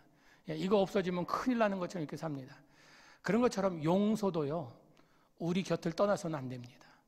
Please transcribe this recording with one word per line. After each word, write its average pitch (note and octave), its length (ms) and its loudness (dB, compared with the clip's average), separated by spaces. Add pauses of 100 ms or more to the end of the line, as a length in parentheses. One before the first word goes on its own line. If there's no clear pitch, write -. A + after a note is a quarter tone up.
(500)
예, D#3 60 -6
이거 F#3+ 240 2
없어지면 F3+ 460 0
큰일 - 340 0
나는 G3+ 200 2
것처럼 F3 240 -4
이렇게 D3 140 -6
삽니다. C#3 400 -8 (640)
그런 G#3+ 200 2
것처럼 F#3+ 420 0
용서도요, E3+ 920 2 (640)
우리 F3+ 240 0
곁을 E3 300 -2
떠나서는 F3 440 0
안 C3 120 -8
됩니다. B2 380 -14 (200)